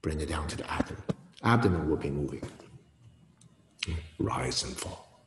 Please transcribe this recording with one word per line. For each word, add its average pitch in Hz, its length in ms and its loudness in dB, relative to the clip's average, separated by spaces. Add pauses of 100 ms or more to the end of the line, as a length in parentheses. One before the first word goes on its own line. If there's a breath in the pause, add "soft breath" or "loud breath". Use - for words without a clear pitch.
bring 76 180 0
it - 100 -2
down 78 180 -2
to 76 100 -6
the - 140 -6
abdomen. - 320 -4 (400)
Abdomen 98 460 6
will 76 80 4
be 73 120 -2
moving. 69 320 -4 (1800)
Rise - 440 0
and - 140 -6
fall. - 500 -10